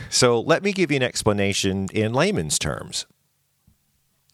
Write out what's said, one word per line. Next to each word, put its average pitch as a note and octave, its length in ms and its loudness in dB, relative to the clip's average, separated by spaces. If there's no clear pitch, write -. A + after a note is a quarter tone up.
so A#2+ 320 4
let D#3+ 220 2
me G3+ 100 0
give F#3 160 0
you D3+ 80 2
an B2+ 60 0
explanation G2 880 0
in G#2+ 200 0
layman's C3+ 440 0
terms. - 480 -6